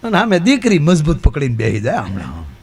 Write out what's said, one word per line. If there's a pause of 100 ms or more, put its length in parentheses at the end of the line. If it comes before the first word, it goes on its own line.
અને
સામે
દીકરી
મજબૂત
પકડીને
બેસી
જાય
હમણાં. (180)